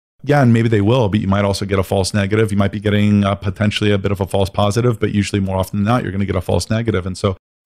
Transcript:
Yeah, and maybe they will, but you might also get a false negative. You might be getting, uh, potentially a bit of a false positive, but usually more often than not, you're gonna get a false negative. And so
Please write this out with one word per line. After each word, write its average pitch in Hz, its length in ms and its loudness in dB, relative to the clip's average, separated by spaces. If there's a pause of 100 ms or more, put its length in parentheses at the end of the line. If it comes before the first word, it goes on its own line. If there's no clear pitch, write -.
(220)
Yeah, 143 200 2
and 120 100 6
maybe 113 160 2
they 113 120 2
will, 110 280 2
but 104 120 0
you 98 80 -2
might 101 160 2
also 98 220 -2
get 95 120 0
a 95 40 0
false 98 320 -2
negative. 104 360 0
You 98 60 -2
might 98 160 0
be 104 80 -6
getting, 104 440 2
uh, 98 100 0
potentially 104 560 -2
a 101 80 2
bit 98 140 -2
of 98 80 -4
a 95 60 -2
false 98 220 -2
positive, 110 500 0
but 98 140 -2
usually 101 280 0
more 95 180 -2
often 98 220 -2
than 101 60 2
not, 123 160 2
you're - 100 -6
gonna 98 120 -2
get 95 120 -4
a 90 40 -2
false 95 300 -2
negative. 110 340 -2
And 92 140 -8
so 95 180 -2 (300)